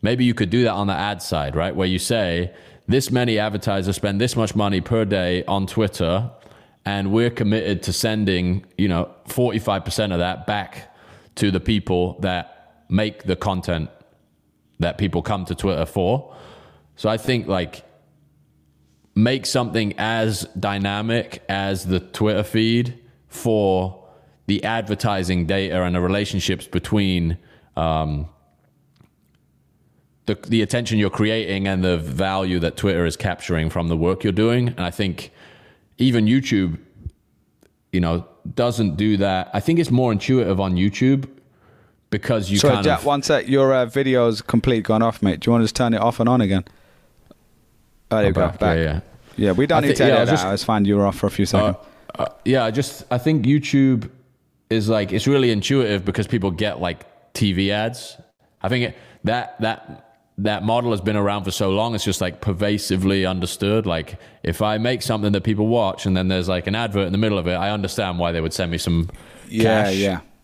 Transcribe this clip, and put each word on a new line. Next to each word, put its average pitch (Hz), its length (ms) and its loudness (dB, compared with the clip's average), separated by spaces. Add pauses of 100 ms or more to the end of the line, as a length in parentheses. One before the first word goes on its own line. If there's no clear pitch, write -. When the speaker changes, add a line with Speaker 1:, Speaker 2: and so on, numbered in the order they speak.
Speaker 1:
maybe 123 240 2
you 120 80 4
could 104 160 0
do 123 140 2
that 113 100 2
on 101 140 0
the 98 60 0
ad 95 280 -4
side, 71 340 -4
right? 82 200 -2
Where 92 120 0
you 92 120 0
say, 87 520 -2 (360)
"This 127 240 0
many 123 280 2
advertisers 101 560 -2
spend 101 240 -2
this 123 160 0
much 113 200 0
money 101 260 2
per 113 240 0
day 92 400 0
on 98 220 -2
Twitter, 98 640 0 (560)
and 101 280 -2
we're 117 160 4
committed 104 540 0
to 90 100 -4
sending, 95 720 0 (120)
you 98 120 2
know, 85 200 0 (160)
forty-five 107 600 -2
percent 101 260 -2
of 87 80 -2
that 90 260 -4
back - 480 -8 (420)
to 107 160 0
the 92 100 0
people 90 580 0
that - 680 -6
make 107 340 -2
the 92 140 0
content 87 520 -4 (920)
that 85 180 -2
people 87 240 -2
come 95 240 -4
to 87 100 -6
Twitter 82 300 -2
for." 101 480 -2 (640)
So 107 120 -2
I 113 80 0
think, 117 300 -2
like, 90 360 -4 (1300)
make 127 300 2
something 110 520 -2
as 110 480 -2 (140)
dynamic 101 880 -2
as 98 380 -2
the 92 160 0
Twitter 107 420 0
feed 117 560 0 (300)
for 95 720 0 (460)
the 101 160 0
advertising 98 800 -2
data 92 380 0
and 90 120 0
the 90 60 0
relationships 95 680 -2
between, 92 680 0 (380)
um, 78 520 -2 (2000)
the, 104 80 0 (120)
the 113 140 2
attention 110 360 -2
you're 101 120 2
creating 101 580 -2
and 95 160 0
the 90 140 2
value 92 600 -2
that 82 180 -2
Twitter 87 280 2
is 80 100 -2
capturing 82 540 -2
from 85 180 -2
the 82 100 0
work 90 260 0
you're 101 100 0
doing. 120 360 2
And 120 120 -8
I 90 100 -2
think - 400 -4 (680)
even 117 280 4
YouTube, 107 520 2 (1120)
you 92 80 2
know, 85 260 0 (280)
doesn't 110 440 0
do 104 200 2
that. 95 360 0
I 104 60 0
think 165 200 2
it's 147 120 0
more 123 200 4
intuitive 101 480 2
on 95 160 0
YouTube 127 520 2 (840)
because 107 420 -2
you 101 60 2
Speaker 2:
Sorry, 135 180 4
Speaker 1:
kind 101 80 -2
Speaker 2:
Jack, - 160 2
Speaker 1:
of - 60 -6
Speaker 2:
one 143 180 0
sec. 143 240 0
Your, 135 260 4
uh, 127 120 2
video's 120 560 2
complete 117 420 2
gone 110 180 2
off, 113 200 0
mate. 90 200 0
Do - 60 -2
you 117 40 4
wanna 117 120 6
just 107 120 0
turn 117 180 2
it 101 80 0
off 117 180 0
and 117 100 2
on 123 120 4
again? 95 240 2 (1500)
Oh, 110 60 2
there 104 80 4
Speaker 1:
Oh, - 20 4
Speaker 2:
you 90 60 2
go. 82 80 2
Speaker 1:
back. - 180 0
Speaker 2:
Back. 101 180 2
Speaker 1:
Yeah, 82 60 2
yeah. 78 160 -2 (380)
Speaker 2:
Yeah, 104 140 4
we 123 160 4
don't 156 120 4
Speaker 1:
I - 20 2
Speaker 2:
need 147 80 0
Speaker 1:
thi-, 135 60 4
Speaker 2:
to 135 120 4
Speaker 1:
yeah, - 20 6
I - 80 6
Speaker 2:
edit - 40 6
Speaker 1:
was 120 80 2 (120)
Speaker 2:
that. 90 40 -2
Speaker 1:
just 98 80 0
Speaker 2:
It's 101 100 -4
fine. 104 220 2
You 104 120 4
were 101 80 4
off 98 120 2
for 104 100 0
a 95 40 0
few 101 140 0
seconds. 104 320 0 (400)
Speaker 1:
Uh, - 60 -2
uh, - 60 -4 (160)
yeah, 127 180 2
I 113 80 0
just, 135 400 -4
I 123 60 0
think 147 280 2
YouTube 135 640 4 (600)
is, 110 200 2
like, 104 220 2
it's 107 160 0
really 135 240 4
intuitive 104 540 2
because 104 220 -2
people 98 240 0
get, 85 280 -4
like, 87 260 -4 (280)
T 104 200 2
V 98 180 2
ads. 110 440 -4 (460)
I 95 80 -2
think 123 160 0
it, - 120 -8 (280)
that, 117 360 -4
that, - 560 -8 (200)
that 101 260 -2
model 117 280 0
has 101 100 -2
been 107 160 0
around 101 260 0
for 92 80 -4
so 98 200 0
long, 110 220 0
it's 104 120 -4
just, 98 160 -2
like, 90 200 -4
pervasively 95 840 0
understood. 98 600 0
Like, 82 320 -4 (260)
if 87 180 -2
I 107 160 2
make 120 240 0
something 104 320 0
that 98 80 2
people 107 260 0
watch 110 380 0
and 95 100 2
then 92 140 2
there's, 92 180 0
like, 90 200 -2
an 98 80 -2
advert 101 320 0
in 85 40 -2
the 98 60 0
middle 104 200 2
of 85 100 -2
it, 90 60 0
I 95 180 0
understand 95 460 -4
why 87 140 0
they 85 100 -2
would 80 120 -2
send 87 180 -2
me 85 60 -2
some 85 320 0 (400)
Speaker 2:
Yeah, 110 360 2
Speaker 1:
cash. 95 100 0
Speaker 2:
yeah. 98 240 0 (240)